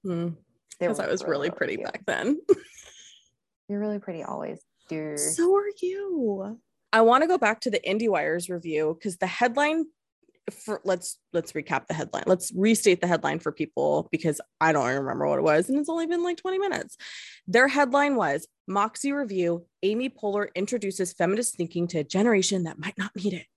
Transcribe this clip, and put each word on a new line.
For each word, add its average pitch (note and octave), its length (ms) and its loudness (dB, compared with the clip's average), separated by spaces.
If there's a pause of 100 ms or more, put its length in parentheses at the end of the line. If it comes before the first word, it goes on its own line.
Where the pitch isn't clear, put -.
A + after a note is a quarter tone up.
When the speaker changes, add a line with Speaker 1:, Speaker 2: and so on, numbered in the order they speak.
Speaker 1:
Hmm. E3+ 260 -2 (500)
Speaker 2:
They F3+ 80 0
Speaker 1:
'Cause D#3+ 100 0
Speaker 2:
were G3 60 -4
Speaker 1:
I - 40 -4
was - 140 -2
Speaker 2:
really, - 80 -6
Speaker 1:
really C#3+ 180 -2
Speaker 2:
really - 80 -6
Speaker 1:
pretty - 200 -2
Speaker 2:
cute. - 160 -8
Speaker 1:
back - 140 -12
then. D4 420 -2
<laughs> - 1200 -4
Speaker 2:
You're G3+ 120 -4
really G#3 180 -4
pretty F3 240 -10
always, - 360 -8 (300)
dude. D#4 300 -6
Speaker 1:
So E4+ 380 2
are G4+ 120 0 (140)
you. C4+ 760 -4 (340)
I A3+ 100 6
wanna B3 240 8
go F4+ 120 4
back A3 220 2
to B3 100 -2
the G3+ 100 0
IndieWire's F3 680 0
review E3 540 -2
'cause F#3 160 -6
the F#3+ 80 0
headline C#4+ 600 0 (640)
for, - 340 -8
let's, F#3 340 -2 (160)
let's E3 180 -2
recap D3+ 360 -4
the - 40 -6
headline. D#3 340 -6
Let's F3+ 280 2
restate G3 480 4
the F3 40 0
headline D#3+ 320 0
for D#3+ 140 -4
people D3 580 -2
because D#3+ 300 -2 (220)
I D#3+ 100 6
don't C#3+ 140 2
remember C3+ 400 -2
what D3 120 2
it C3+ 40 0
was D#3+ 260 4
and C4+ 100 0
it's D4+ 120 -2
only E4 160 -2
been, E4+ 160 -2
like, F4 160 -4
twenty F#4+ 200 -4
minutes. - 380 -4 (500)
Their A#3+ 220 4
headline C#4 480 2
was, D#3 320 0 (180)
"Moxie G#3+ 460 -2
Review, F#3 540 -2 (160)
Amy A3 260 0
Poehler G#3 460 -4
introduces G3 580 -4
feminist G3+ 460 0
thinking E3+ 300 -2
to E3+ 100 -4
a D3+ 60 -2
generation F#3+ 600 2
that D#3 140 -8
might D#3+ 180 -8
not G3 180 -4
need F#3+ 200 -4
it." E3+ 120 -10 (100)